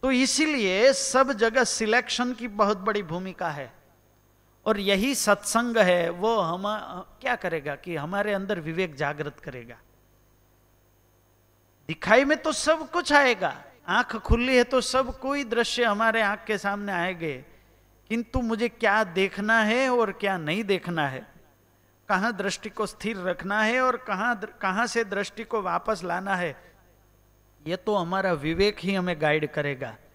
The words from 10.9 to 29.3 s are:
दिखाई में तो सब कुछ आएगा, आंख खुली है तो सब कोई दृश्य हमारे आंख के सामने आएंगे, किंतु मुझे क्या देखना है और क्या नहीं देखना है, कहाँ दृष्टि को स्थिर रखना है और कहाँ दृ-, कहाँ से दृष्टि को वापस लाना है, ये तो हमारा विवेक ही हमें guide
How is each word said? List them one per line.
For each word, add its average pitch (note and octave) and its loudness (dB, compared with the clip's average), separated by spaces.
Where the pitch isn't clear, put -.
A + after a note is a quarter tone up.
दिखाई A3 4
में D4+ 0
तो D#4 -2
सब D#4 0
कुछ D#4 0
आएगा, A#3 4
आंख A3+ 0
खुली A#3+ 2
है A#3+ 6
तो B3+ 2
सब B3+ -2
कोई C#4 -2
दृश्य A#3 0
हमारे A3 2
आंख G#3 -2
के G#3+ 0
सामने G3+ -4
आएंगे, E3+ -4
किंतु A#3 -2
मुझे A3+ 0
क्या G#3+ 2
देखना G3 2
है B3 2
और A#3 2
क्या G3 -2
नहीं E3+ -2
देखना E3+ 0
है, C3 -8
कहाँ G3+ 2
दृष्टि G3 -6
को G#3+ -4
स्थिर G#3 -6
रखना F#3 -2
है A#3 2
और B3+ 2
कहाँ G#3+ -2
दृ-, - -12
कहाँ F#3+ 0
से A3+ 0
दृष्टि G3+ -4
को A3 -2
वापस F3+ -2
लाना F#3 -4
है, F3 -6
ये E3+ -2
तो G#3 0
हमारा F#3 2
विवेक E3 0
ही G3 0
हमें F3+ -2
guide D3+ 2